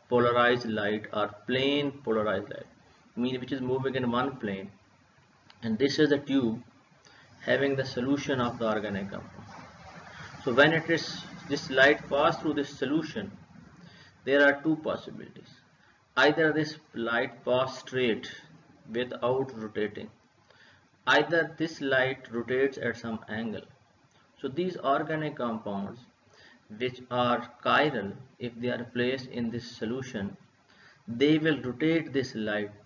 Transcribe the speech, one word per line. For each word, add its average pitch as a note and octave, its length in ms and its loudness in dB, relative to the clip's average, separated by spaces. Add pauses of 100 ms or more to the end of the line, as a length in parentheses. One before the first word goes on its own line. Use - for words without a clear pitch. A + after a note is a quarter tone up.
polarized A#2+ 580 4
light G#2+ 460 -2
or G#2 160 0 (180)
plane C#3 460 2 (120)
polarized G#2+ 460 0
light, - 160 -12 (480)
mean B2 260 -2
which B2 120 -6
is C3+ 80 -2
moving B2+ 340 0
in B2 160 0
one C3 260 0
plane. G2 340 -6 (920)
And A2 160 -2
this C3+ 200 2
is D3+ 120 6
the C#3+ 80 4
tube B2 440 0 (800)
having C3+ 360 2
the C3 80 0
solution C3+ 560 0
of A#2+ 180 -2
the A2+ 80 0
organic G2+ 440 -2
compound. - 340 -14 (960)
So B2+ 120 0
when C#3+ 180 8
it D#3+ 180 0
is, - 320 -2 (260)
this C#3 220 -4
light C3+ 380 6
pass D3+ 300 2
through D3+ 160 -2
this C#3 140 -2
solution, C3 640 -4 (920)
there C#3+ 200 6
are C#3 180 6
two D#3 140 2
possibilities. - 720 -8 (680)
Either D3+ 360 6
this D3+ 240 0 (180)
light A#2 500 -2
pass B2+ 340 0
straight B2+ 520 0 (640)
without B2 640 -2
rotating, G#2+ 520 -6 (1000)
either D3+ 500 2
this D#3+ 240 -4
light C3 520 0
rotates B2+ 460 0
at A#2 180 -2
some A2 320 -8
angle. G#2+ 340 -6 (760)
So C3+ 80 -6
these E3+ 280 -4
organic D3+ 600 0
compounds G#2+ 640 -4 (760)
which B2+ 220 -4 (100)
are B2 380 0 (160)
chiral, B2 480 2 (260)
if A#2+ 220 -8
they A#2+ 80 -2
are A#2+ 160 -4
placed B2 420 -2
in A#2 240 -4
this A#2 180 -8
solution, A2+ 680 -6 (720)
they C#3+ 300 4
will D3+ 240 2
rotate D#3 500 0
this C3 220 -2
light G#2 360 -2 (160)